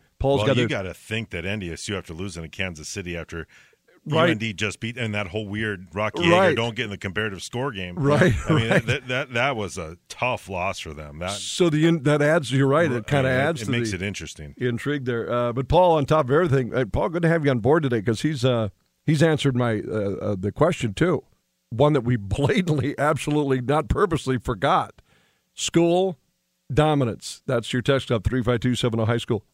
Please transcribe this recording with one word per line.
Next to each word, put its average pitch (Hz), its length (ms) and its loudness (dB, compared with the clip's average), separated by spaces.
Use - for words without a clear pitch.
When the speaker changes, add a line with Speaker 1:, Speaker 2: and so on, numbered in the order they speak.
Speaker 1:
Paul's 139 200 2
Speaker 2:
Well, - 100 2
Speaker 1:
got 131 80 2
Speaker 2:
you 123 80 2
Speaker 1:
a 113 40 -2
Speaker 2:
gotta 95 260 -6
think 110 360 -8
that 85 140 -6
N 101 140 -4
D 90 120 -8
S - 180 -10
U, 101 100 -4
after 82 160 -12
losing 85 300 -10
to 80 40 -14
Kansas 85 400 -8
City, 87 280 -8
after 82 300 -10
Speaker 1:
Right. 160 220 2
Speaker 2:
U - 40 2
N 107 60 -2
D 113 160 -4
just 98 260 -4
beat 117 160 -6
in 113 160 -4
that 104 160 -4
whole 104 180 -6
weird 98 480 -6
Rocky 104 360 -2
Speaker 1:
Right. 180 220 6
Speaker 2:
Yeager, 131 40 0
don't 117 200 -2
get 120 100 -4
in 104 40 -8
the 98 80 -6
comparative 98 440 -4
score 131 280 -6
game. 90 260 -8
Speaker 1:
Right, 147 360 4
Speaker 2:
I 165 60 4
mean, 113 160 2
Speaker 1:
right. 123 160 4
Speaker 2:
that, 127 220 -2
that, 127 260 -4
that 127 220 2
was 95 200 -6
a 85 220 -10
tough 123 400 -4
loss 92 320 -4
for 80 140 -12
them. 73 240 -14
That 90 140 -4
Speaker 1:
So 170 360 0
the 151 180 4
in-, 170 180 2
that 147 180 4
adds, 147 300 2
you're 135 160 4
right, 151 220 4
it 120 160 -4
kinda 135 220 2
Speaker 2:
Yeah, 131 200 2
Speaker 1:
adds 147 140 -4
Speaker 2:
it 104 40 -6
Speaker 1:
to - 40 -4
Speaker 2:
makes 120 200 0
Speaker 1:
the 98 60 -4
Speaker 2:
it 85 60 -6
interesting. 80 540 -10
Speaker 1:
intrigue 123 480 -4
there. 117 260 -4
Uh, 120 220 0
but 127 160 -4
Paul, 165 300 6
on 139 80 0
top 156 200 4
of 120 60 0
everything, 139 420 2
uh, 127 160 0
Paul, 180 200 0
good 170 120 -2
to 165 60 4
have 165 160 2
you 139 60 4
on 127 100 2
board 147 220 4
today 127 200 0
'cause 110 200 -2
he's, 147 220 0
uh, 117 240 2
he's 151 160 4
answered 151 340 2
my, 117 240 0
uh, - 120 -8
uh, 104 180 -2
the 98 140 -2
question 143 420 0
too. 165 300 0
One 143 240 4
that 127 80 4
we 123 140 2
<laughs> - 0 -
blatantly, 143 840 0
absolutely, 147 640 0
not 139 260 -2
purposely 147 480 0
forgot. 127 640 -2
School 170 640 2
dominance. 143 720 0
That's 120 260 -2
your 123 100 0
text 135 280 0
up, 113 140 0
three 127 180 0
five 120 180 0
two 127 140 2
seven 113 240 0
oh 113 60 2
high 120 140 0
school. 113 360 -4